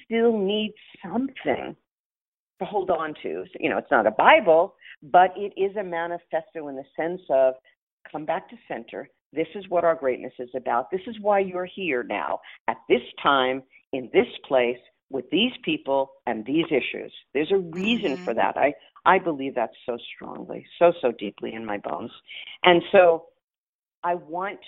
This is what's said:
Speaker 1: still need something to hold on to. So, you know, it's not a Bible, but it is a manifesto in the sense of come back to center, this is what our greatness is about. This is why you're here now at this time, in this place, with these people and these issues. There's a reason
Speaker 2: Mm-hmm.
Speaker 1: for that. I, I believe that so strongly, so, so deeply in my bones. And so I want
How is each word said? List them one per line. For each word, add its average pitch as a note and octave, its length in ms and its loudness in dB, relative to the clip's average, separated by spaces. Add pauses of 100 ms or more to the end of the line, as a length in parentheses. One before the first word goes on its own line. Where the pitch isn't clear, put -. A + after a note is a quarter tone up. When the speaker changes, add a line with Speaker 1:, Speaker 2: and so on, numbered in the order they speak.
Speaker 1:
still A3+ 320 2
need G#3 360 -2 (300)
something F#3+ 720 -4 (840)
to F3 60 -6
hold F3+ 240 -4
on D#3 240 -2 (100)
to. E2+ 280 -8
So, - 80 -16
you D3+ 100 -2
know, G2+ 80 0
it's - 140 -6
not A2+ 160 4
a A2 40 4
Bible, F#3+ 640 6 (280)
but F3+ 320 6
it G3+ 240 -8
is G3 180 -2
a G#3 60 -4
manifesto E3+ 840 -6
in C3+ 60 -10
the C3+ 80 -10 (140)
sense F3 320 -4
of C3 260 4 (560)
come D#3 140 -10
back E3 240 -6
to B3 60 -20 (120)
center, A#2+ 420 -12 (240)
this D#3+ 220 -4
is G3 140 -12
what F3 140 0
our E3 120 4
greatness C3 440 -4
is B2 160 -12
about. B2 360 -2
This F#3 160 -4
is A#3 140 -12
why G3+ 180 2
you're F3+ 280 -4
here D#3 360 -4
now F2 360 -4 (280)
at A2 100 -2 (120)
this A#3 120 4 (200)
time, C3+ 420 2 (300)
in B2+ 200 -8
this C3 140 4 (200)
place, B2 300 2 (340)
with C3+ 200 -6
these A3 200 2 (120)
people C3+ 500 -2 (120)
and A2 200 -4
these D#3 260 0
issues. A#2 420 -2 (200)
There's D3+ 180 -2
a G3 60 4
reason F#3 600 -2
Speaker 2:
Mm-hmm. F3+ 80 -14
Speaker 1:
for A2+ 80 -2
that. G#2+ 240 0
I, C#3+ 160 2 (320)
I F#3 140 4
believe C#3 360 -4
that A2+ 140 -2 (160)
so A#2+ 120 -6 (180)
strongly, - 500 -14 (140)
so, F3 220 6
so B2 180 2
deeply A2 340 -8
in A2+ 120 -10
my G#2 120 -4
bones. - 340 -8 (520)
And F3 180 8 (100)
so F3 340 6 (800)
I F3 120 -2
want F3 520 -8